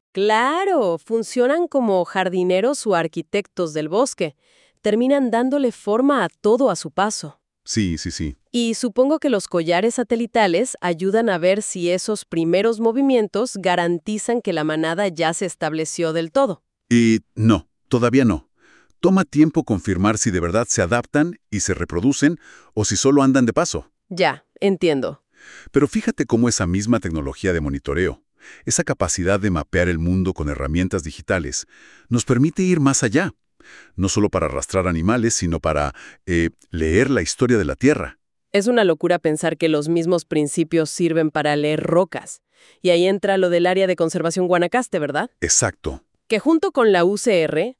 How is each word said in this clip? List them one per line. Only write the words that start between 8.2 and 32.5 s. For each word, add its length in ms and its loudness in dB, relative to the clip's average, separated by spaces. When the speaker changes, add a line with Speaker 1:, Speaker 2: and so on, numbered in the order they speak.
Speaker 1:
Y 240 -2
supongo 440 0
que 100 -2
los 180 0
collares 500 0
satelitales 840 0
ayudan 480 0
a 80 0
ver 240 2
si 300 -4
esos 340 -2
primeros 560 0
movimientos 800 0
garantizan 800 -2
que 140 -4
la 100 -2
manada 440 -2
ya 260 -2
se 100 -6
estableció 720 -4
del 180 -4
todo. 300 0
Speaker 2:
Y 320 4
no, 340 2
todavía 360 2
no. 240 0
Toma 260 4
tiempo 380 2
confirmar 520 0
si 140 -2
de 100 -2
verdad 260 0
se 140 -2
adaptan 580 -2
y 100 -4
se 140 -4
reproducen 680 0
o 140 -2
si 100 -2
solo 260 4
andan 220 4
de 80 2
paso. 400 -4
Speaker 1:
Ya, 380 -4
entiendo. 640 0
Speaker 2:
Pero 180 2
fíjate 360 -4
cómo 240 2
esa 180 -2
misma 340 0
tecnología 520 -4
de 80 0
monitoreo, 640 -4
esa 180 -2
capacidad 560 -2
de 120 -2
mapear 400 0
el 80 -2
mundo 340 0
con 160 -6
herramientas 560 -2
digitales, 600 -6
nos 160 0
permite 380 0